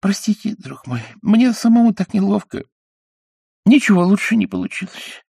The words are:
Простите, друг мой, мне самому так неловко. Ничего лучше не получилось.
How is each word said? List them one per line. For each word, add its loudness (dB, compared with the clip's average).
Простите, -4
друг -18
мой, -8
мне 2
самому 2
так -6
неловко. -4
Ничего 4
лучше 0
не -2
получилось. -10